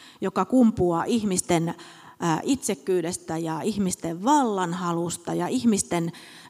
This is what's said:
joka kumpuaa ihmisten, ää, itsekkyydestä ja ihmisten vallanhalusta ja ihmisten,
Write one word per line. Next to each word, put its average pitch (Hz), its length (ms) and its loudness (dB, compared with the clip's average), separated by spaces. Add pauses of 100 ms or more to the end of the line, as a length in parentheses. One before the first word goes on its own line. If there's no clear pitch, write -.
(200)
joka 190 240 0
kumpuaa 208 600 4
ihmisten, 185 720 0 (460)
ää, 170 220 0
itsekkyydestä 185 960 -2
ja 160 220 -4
ihmisten 180 640 -4
vallanhalusta 180 1080 0
ja 170 140 -2
ihmisten, 196 640 0 (380)